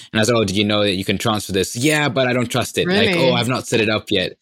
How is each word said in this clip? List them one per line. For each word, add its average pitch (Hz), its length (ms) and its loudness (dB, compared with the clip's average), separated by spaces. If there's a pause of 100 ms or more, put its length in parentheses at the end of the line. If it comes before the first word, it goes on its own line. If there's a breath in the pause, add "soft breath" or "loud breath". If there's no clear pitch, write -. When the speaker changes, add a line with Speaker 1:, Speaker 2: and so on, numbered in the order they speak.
(120 loud breath)
Speaker 1:
And 110 80 0
I - 0 -
was 110 100 2
like, 117 120 2
"Oh, - 20 2
did 92 120 -2
you 104 80 2
know 104 180 0
that 101 140 0
you 95 100 -4
can 98 120 0
transfer 104 340 -2
this?" 92 240 0
"Yeah, 147 340 0
but 127 180 0
I 123 60 0
don't 123 160 -2
trust - 280 -4
it." - 100 0
Like, 185 220 2
Speaker 2:
Really? - 200 2
Speaker 1:
"Oh, 123 40 4
I've 117 140 0
not 120 200 -2
set 120 120 0
it 110 100 2
up 107 200 -2
yet." 92 320 -2